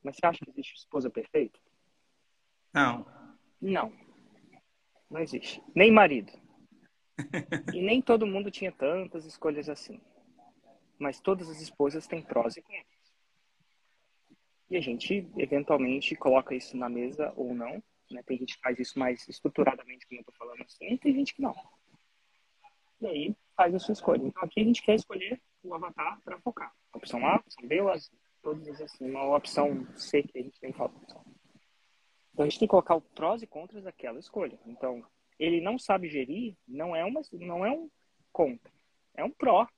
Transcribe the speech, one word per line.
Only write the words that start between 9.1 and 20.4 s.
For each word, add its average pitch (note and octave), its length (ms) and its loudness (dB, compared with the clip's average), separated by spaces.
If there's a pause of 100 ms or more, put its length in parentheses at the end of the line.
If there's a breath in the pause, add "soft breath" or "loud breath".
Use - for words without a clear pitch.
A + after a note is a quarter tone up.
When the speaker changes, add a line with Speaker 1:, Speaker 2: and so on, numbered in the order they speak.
Speaker 1:
escolhas D3+ 420 -4
assim. C#3 320 -12 (1000)
Mas C#3 220 -6
todas F#3 300 -2
as D#3 100 -12
esposas D3+ 480 -2
têm E3 140 -6
prós - 340 0
e - 60 -18
contras. - 260 -18 (1800)
E F#3 80 -2
a E3 40 0
gente, D#3 460 -4 (100)
eventualmente, C#3+ 760 0
coloca C3 400 4
isso B2+ 220 -10
na B2 100 -4
mesa B2 480 -4
ou B2 200 -4
não, A#2+ 280 -8 (260)
né? B2 140 -14
Tem B2+ 140 -6
gente B2 180 -10
que - 60 -20
faz B2+ 180 -2
isso - 200 -6
mais B2+ 280 -2
estruturadamente, B2+ 800 -2
como B2 140 -16
eu - 40 -20
tô - 80 -20
falando A#2+ 280 -16